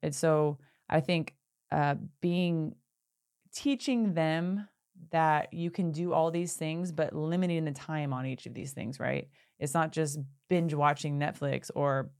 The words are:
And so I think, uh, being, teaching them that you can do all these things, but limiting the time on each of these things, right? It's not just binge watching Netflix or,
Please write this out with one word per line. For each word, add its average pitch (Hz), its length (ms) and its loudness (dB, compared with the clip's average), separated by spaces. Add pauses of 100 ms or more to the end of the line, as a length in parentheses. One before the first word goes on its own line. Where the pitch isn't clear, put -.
And 151 100 -2
so 151 460 2 (320)
I 156 80 4
think, 165 380 0 (340)
uh, 143 240 2 (260)
being, 175 540 0 (800)
teaching 247 580 0
them 170 560 0 (440)
that 156 420 4
you 170 160 -2
can 170 200 0
do 165 220 -2
all 165 180 4
these 175 240 -2
things, 165 380 -4
but 156 220 -2
limiting 165 500 0
the 147 80 -2
time 147 400 -4
on 131 140 -4
each 131 180 -8
of 117 80 -12
these 135 200 -10
things, 135 280 -8
right? - 280 -2 (300)
It's 139 140 -4
not 160 200 0
just 151 260 -2 (320)
binge 170 240 2
watching 147 440 2
Netflix 143 560 -2
or, 139 460 0